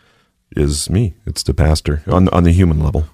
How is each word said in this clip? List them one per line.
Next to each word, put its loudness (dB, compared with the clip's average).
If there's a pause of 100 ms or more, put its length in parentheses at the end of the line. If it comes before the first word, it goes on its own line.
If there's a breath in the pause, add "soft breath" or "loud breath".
(560 soft breath)
is -2
me. -2 (120)
It's -8
the -2
pastor 0
on, 2
on 2
the 4
human 2
level. -2